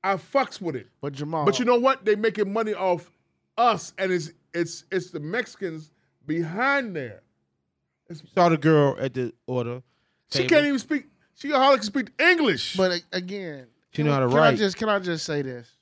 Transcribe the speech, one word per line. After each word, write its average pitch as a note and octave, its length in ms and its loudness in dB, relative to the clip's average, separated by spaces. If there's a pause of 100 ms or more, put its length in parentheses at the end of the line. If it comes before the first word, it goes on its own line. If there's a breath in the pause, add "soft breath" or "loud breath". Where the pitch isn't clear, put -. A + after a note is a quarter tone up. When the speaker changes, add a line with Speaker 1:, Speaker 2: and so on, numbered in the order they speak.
Speaker 1:
I G3 140 0
fucks - 440 -4
with D#3+ 140 -6
it. A2 120 -10 (140)
Speaker 2:
But D3 120 -8
Jamal. D3 320 -4
Speaker 1:
But G3+ 120 2
you B3 80 0
know A#3+ 140 4
what? C4 260 2
They G#3+ 100 4
making G#3+ 380 -2
money G#3+ 220 -2
off F3+ 340 -2 (480)
us, A3+ 400 2
and F#3+ 140 -2
it's, D#3+ 200 -2 (220)
it's, E3+ 380 -4
it's F3+ 180 -4
the D3+ 100 -10
Mexicans D#3+ 720 -8 (380)
behind G3 680 -2
there. A#2+ 260 -10 (880)
It's E3 120 -16 (120)
Speaker 3:
Saw F3 160 4
the D#3+ 80 4
girl D3 420 4
at C3 160 -4
the B2 180 -4 (140)
order B2 340 -6 (500)
Speaker 1:
She - 80 -2
Speaker 3:
table. A#3+ 100 -2
Speaker 1:
can't D4 180 6
even C4+ 120 0
speak. - 280 -6 (280)
She C#4+ 160 -12
hardly C4+ 280 6
can G#3 60 -6
speak G#3+ 240 -4 (120)
English. D4+ 560 2
Speaker 2:
But F#3 160 2
a-, E3+ 80 -6 (160)
again, F3+ 500 -10 (240)
Speaker 3:
She - 60 -8
Speaker 2:
can D3+ 100 0
Speaker 3:
know D3 60 2
how C#3 80 0
to B2+ 40 2
Speaker 2:
I, A#2+ 40 2
can C3+ 80 4
I D#3 40 6
Speaker 3:
write. - 160 6
Speaker 2:
just, G3 200 0
can A3 120 -2
I G3+ 100 0
just F3 260 -4
say D3 160 -4
this? B2 260 -12 (140)